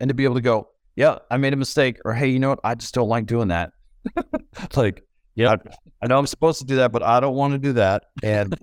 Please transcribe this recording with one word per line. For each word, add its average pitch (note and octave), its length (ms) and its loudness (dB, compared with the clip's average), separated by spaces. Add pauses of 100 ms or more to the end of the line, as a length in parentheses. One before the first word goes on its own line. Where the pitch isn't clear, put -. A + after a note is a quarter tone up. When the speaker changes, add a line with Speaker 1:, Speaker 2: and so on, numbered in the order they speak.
Speaker 1:
and B2+ 80 -2
to C#3 60 -2
be C3+ 100 0
able B2 120 0
to B2+ 40 -2
go, A2+ 280 0 (280)
"Yeah, C#3+ 220 2 (120)
I B2 60 0
made C#3 160 0
a C#3+ 40 0
mistake," C3+ 480 0
or, A2+ 100 -2
"Hey, C3 140 0
you C3 100 2
know C3+ 100 0
what? C#3 160 -2
I A#2 100 -2
just - 200 -10
don't A#2+ 140 0
like A2+ 180 -2
doing A2+ 220 0
that." E2+ 240 -2 (440)
<laughs> - 600 -8
Like, G#2+ 280 0 (300)
Speaker 2:
Yeah. A2 180 2
Speaker 1:
"I, G#2+ 40 2 (460)
I A#2 40 -4
know C3 120 2
I'm C#3+ 80 0
supposed D#3+ 340 0
to C3+ 40 -12
do C3 120 -2
that, B2 160 4
but A#2 100 -2
I A#2 180 4
don't C3+ 160 0
wanna C#3 220 0
do C#3 160 -2
that." G2+ 320 2 (160)
And, G#2 400 -2